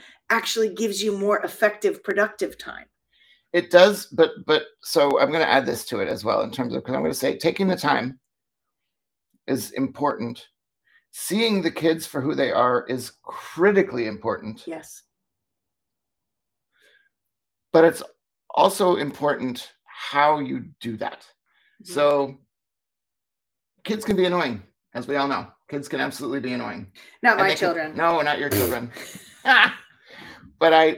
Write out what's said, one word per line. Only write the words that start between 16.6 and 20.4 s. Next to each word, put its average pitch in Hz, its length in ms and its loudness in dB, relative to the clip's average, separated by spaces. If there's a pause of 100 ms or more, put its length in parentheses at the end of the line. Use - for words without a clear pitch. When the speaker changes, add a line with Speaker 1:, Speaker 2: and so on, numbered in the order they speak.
Speaker 2:
But 160 120 8
it's 165 180 2 (480)
also 185 460 2
important 131 760 -4 (120)
how 151 540 0
you 131 260 -6 (140)